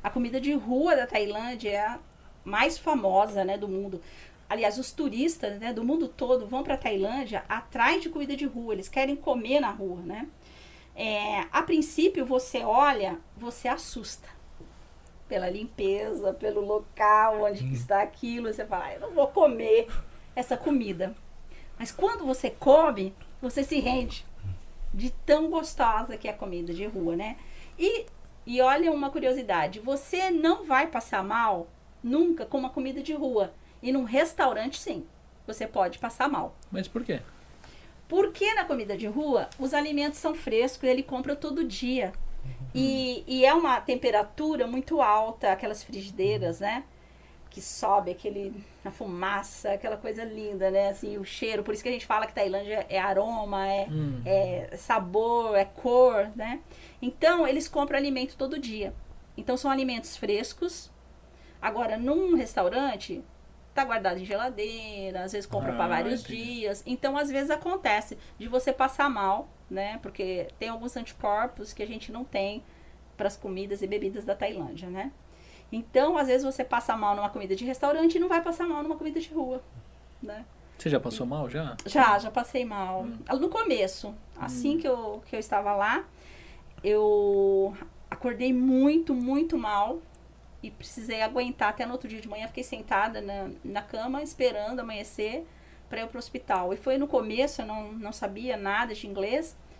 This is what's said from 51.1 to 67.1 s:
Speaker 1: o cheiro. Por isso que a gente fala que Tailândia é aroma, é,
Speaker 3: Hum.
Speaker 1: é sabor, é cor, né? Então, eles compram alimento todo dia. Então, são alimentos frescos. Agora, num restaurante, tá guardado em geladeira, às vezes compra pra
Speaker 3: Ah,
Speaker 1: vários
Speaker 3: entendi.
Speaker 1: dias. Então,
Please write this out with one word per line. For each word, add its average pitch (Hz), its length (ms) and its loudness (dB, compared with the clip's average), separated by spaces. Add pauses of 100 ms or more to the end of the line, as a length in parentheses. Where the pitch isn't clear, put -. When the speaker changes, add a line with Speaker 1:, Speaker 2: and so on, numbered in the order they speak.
Speaker 1:
o 196 60 -6
cheiro. 214 380 -4
Por 208 120 -2
isso 214 80 -6
que 254 60 -4
a 247 40 0
gente 240 140 -6
fala 220 200 2
que 220 80 -12
Tailândia 202 540 0
é 190 100 0
aroma, 202 680 0
é, 196 240 0
Speaker 3:
Hum. 147 340 -2
Speaker 1:
é 185 520 2
sabor, 220 800 2
é 196 80 6
cor, 240 720 6
né? 233 240 -6 (420)
Então, 311 440 4
eles 269 220 2
compram 277 300 0
alimento 262 380 -2
todo 269 220 -4
dia. 214 360 -6 (420)
Então, 247 200 -2
são 269 140 0
alimentos 262 460 -2
frescos. 220 760 -2 (720)
Agora, 220 380 -2
num 330 380 4
restaurante, 226 840 0 (520)
tá 277 100 2
guardado 196 360 0
em 185 40 -8
geladeira, 208 1000 -4
às 190 80 -6
vezes 202 140 -6
compra 202 260 -2
pra 190 140 0
Speaker 3:
Ah, - 20 -2
Speaker 1:
vários 190 360 0
Speaker 3:
entendi. 226 200 -8
Speaker 1:
dias. 226 420 -4
Então, 269 300 -2